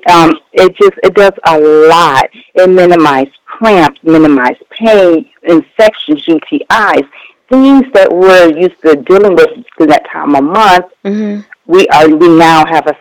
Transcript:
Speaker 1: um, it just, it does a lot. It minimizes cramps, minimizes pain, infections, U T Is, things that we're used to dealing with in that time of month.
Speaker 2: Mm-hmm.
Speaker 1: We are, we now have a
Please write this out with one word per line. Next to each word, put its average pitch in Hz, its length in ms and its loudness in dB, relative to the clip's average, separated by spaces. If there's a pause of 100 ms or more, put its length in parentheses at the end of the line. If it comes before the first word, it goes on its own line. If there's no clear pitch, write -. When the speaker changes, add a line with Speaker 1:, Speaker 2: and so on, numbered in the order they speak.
Speaker 1:
um, 165 320 0 (140)
it 185 240 -2
just, 202 160 2 (100)
it 190 120 0
does 196 180 2 (120)
a 160 140 0
lot. 156 720 2 (260)
It 185 140 2
minimizes 170 680 0 (120)
cramps, 180 580 -2
minimizes 151 680 0
pain, 190 580 0 (140)
infections, 160 840 -2
U 165 100 -2 (100)
T 147 220 -8
Is, 214 320 -2 (460)
things 269 360 2 (100)
that 190 180 2
we're 180 440 2
used 175 280 -4
to 160 100 2
dealing 185 400 0
with 160 160 2 (300)
in 156 80 0
that 147 220 0
time 151 260 -4
of 139 80 -2
month. 180 420 0 (180)
Speaker 2:
Mm-hmm. 208 360 -8 (260)
Speaker 1:
We 185 220 0
are, 156 200 2
we 156 200 2
now 165 380 2
have 160 200 -4
a 147 140 -4